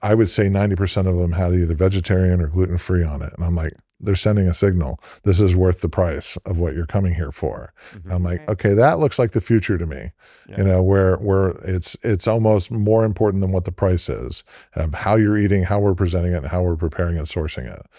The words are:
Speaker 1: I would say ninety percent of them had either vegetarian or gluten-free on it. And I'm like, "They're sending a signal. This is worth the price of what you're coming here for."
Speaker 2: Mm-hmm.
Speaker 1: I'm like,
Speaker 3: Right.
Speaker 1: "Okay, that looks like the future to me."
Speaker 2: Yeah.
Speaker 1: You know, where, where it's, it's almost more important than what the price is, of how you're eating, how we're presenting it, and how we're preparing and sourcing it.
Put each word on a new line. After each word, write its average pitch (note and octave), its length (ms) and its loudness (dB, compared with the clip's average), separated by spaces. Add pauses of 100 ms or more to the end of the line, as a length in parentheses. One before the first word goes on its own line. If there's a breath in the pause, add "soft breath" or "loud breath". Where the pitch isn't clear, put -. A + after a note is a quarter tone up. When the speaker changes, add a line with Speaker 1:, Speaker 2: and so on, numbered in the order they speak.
Speaker 1:
I G#2 120 2
would A2+ 160 4
say G#2 180 2
ninety G2 260 2
percent F#2 320 0
of F#2 100 2
them F2 160 0
had F2 200 0
either F2 220 2
vegetarian F#2 680 2
or E2 80 0
gluten-free F2 560 0
on D2 180 -4
it. D2+ 140 -8
And F2 80 -4
I'm E2+ 100 0
like, D#2+ 200 -4 (260)
"They're G2 160 0
sending G#2 320 2
a F2 60 0
signal. F2 440 0 (240 loud breath)
This F#2 160 2
is G2 160 4
worth F#2 280 2
the F2+ 80 -2
price - 560 -2
of F#2 120 -2
what E2 160 -2
you're E2 120 -6
coming F#2+ 280 0
here D#2 160 -4
for." - 440 -8 (200 loud breath)
Speaker 2:
Mm-hmm. F#2+ 160 -16
Speaker 1:
I'm F2+ 140 -2
like, F2 160 -4
Speaker 3:
Right. - 80 -8
Speaker 1:
"Okay, G2+ 260 0
that C#3 240 4
looks D#3 200 0
like A#2+ 140 0
the G#2+ 100 -2
future G#2+ 340 0
to E2+ 100 -6
me." D2+ 260 -10 (360 soft breath)
Speaker 2:
Yeah. G2 100 -8
Speaker 1:
You G2+ 60 2
know, F#2 180 4
where, F#2+ 360 4
where F#2+ 320 2 (120)
it's, F#2 400 -4
it's G2+ 240 -2
almost A2 460 2
more A2 320 2
important G#2 380 0
than F#2 100 0
what F#2 140 -2
the F#2+ 60 -6
price F#2 360 0
is, A#1+ 360 -8 (300 loud breath)
of D#2 200 -4
how G2+ 220 0
you're G#2+ 220 2
eating, G2+ 260 2
how G2+ 140 0
we're G2+ 160 2
presenting F2+ 380 0
it, F2 60 0
and C#2 100 -6
how F2 140 -2
we're F2 140 0
preparing E2+ 420 -4
and D2+ 80 -6
sourcing D#2 460 -8
it. - 100 -18 (160 loud breath)